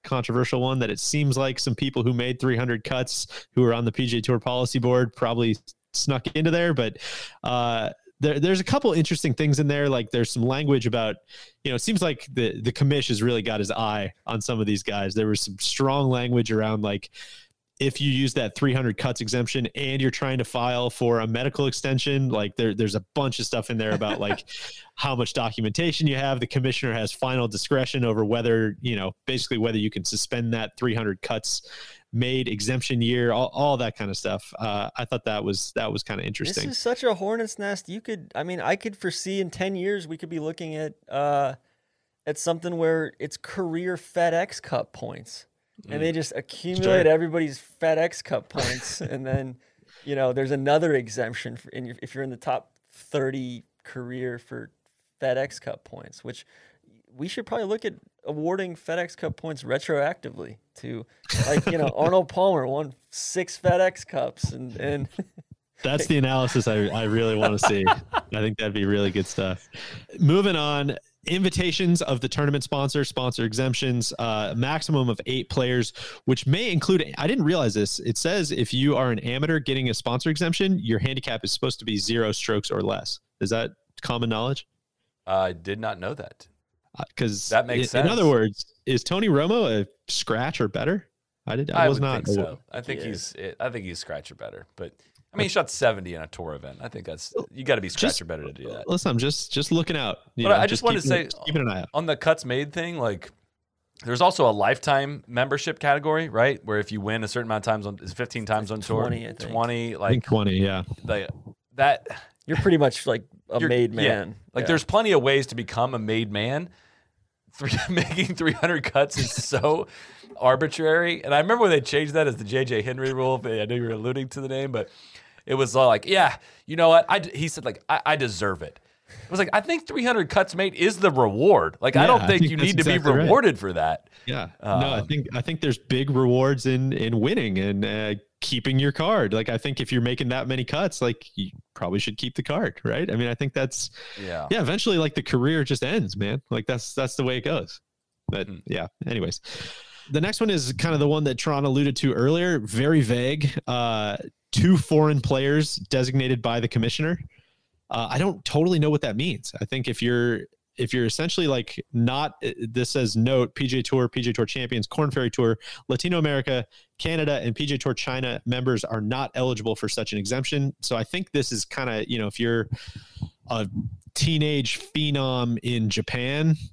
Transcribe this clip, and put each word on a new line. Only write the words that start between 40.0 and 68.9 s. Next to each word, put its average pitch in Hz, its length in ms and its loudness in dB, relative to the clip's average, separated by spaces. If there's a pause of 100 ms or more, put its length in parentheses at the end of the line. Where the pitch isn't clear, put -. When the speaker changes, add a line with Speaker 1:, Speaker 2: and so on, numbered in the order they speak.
Speaker 2:
we 160 120 -10
could 165 100 -14
be 165 120 -6
looking 160 360 -8
at, 156 200 -8 (120)
uh, 139 460 0 (720)
at 117 100 -4
something 170 400 -4
where 160 420 0
it's - 200 -10
career 180 580 -6
FedEx 170 640 -2
Cup 117 320 -6
points. - 540 -14 (420)
And 147 140 -4
they 165 100 2
Speaker 3:
Mm. 160 40 -4
Speaker 2:
just 156 200 -4
accumulate 185 680 2
Speaker 1:
Sure. 156 60 10
Speaker 2:
everybody's 160 480 2 (220)
FedEx 160 420 0
Cup - 280 -6
points, 127 500 -4
Speaker 1:
<laughs> - 0 -
Speaker 2:
and 135 240 -6
then, 131 320 -2 (480)
you 143 100 -6
know, 131 200 2
there's 131 160 0
another 143 440 4
exemption 117 600 -4
for, - 140 -20
in, 120 320 -10
if - 120 -14
you're 131 80 -6
in 135 60 -6
the 123 80 -10
top - 360 -6 (200)
thirty 135 720 -6 (180)
career 123 560 -10
for 120 340 -14 (500)
FedEx 131 360 -2
Cup - 260 -12
points, - 380 -20
which - 220 -14 (720)
we 147 120 -8
should 233 180 -8
probably 226 180 -2
look 220 220 -4
at - 80 -4 (320)
awarding 170 500 -4
FedEx 170 400 -6
Cup - 220 -6
points 151 240 -8
retroactively 139 960 -2 (160)
to, 120 320 -10 (400)
like, 151 180 2
you 170 140 0
know, 143 100 2
Speaker 1:
<laughs> - 80 -4
Speaker 2:
Arnold 175 320 4
Palmer 185 380 2
won 139 280 -6 (140)
six - 500 -6
FedEx 185 480 2
Cups, 127 460 -4
and, 123 240 -12
and 143 320 -4 (360)
<laughs> - 380 -20
Speaker 1:
That's 139 240 0
the 151 120 4
analysis 131 500 2
I, 107 200 2
I 113 160 -2
really 110 320 2
wanna 104 220 2
see. 196 280 4
Speaker 2:
<laughs> - 260 0
Speaker 1:
I 453 100 -2 (100)
think 107 260 -2
that'd 107 160 -2
be 101 100 2
really 101 260 4